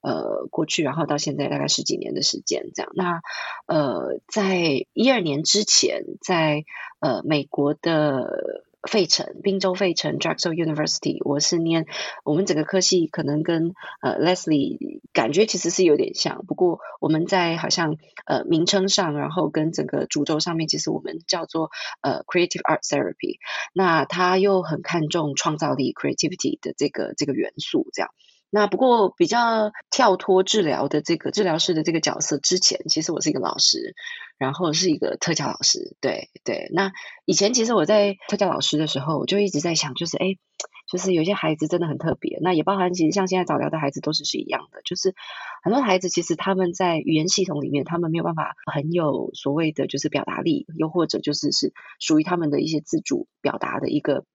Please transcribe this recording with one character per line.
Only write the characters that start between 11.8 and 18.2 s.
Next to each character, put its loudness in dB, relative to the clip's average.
我 2
们 2
整 2
个 2
科 2
系 4
可 -4
能 0
跟， 0
呃， 0
Leslie 0
感 2
觉 6
其 -2
实 -2
是 2
有 8
点 0
像， -4
不 -4
过 2
我 0
们 2
在 2
好 -4
像， 0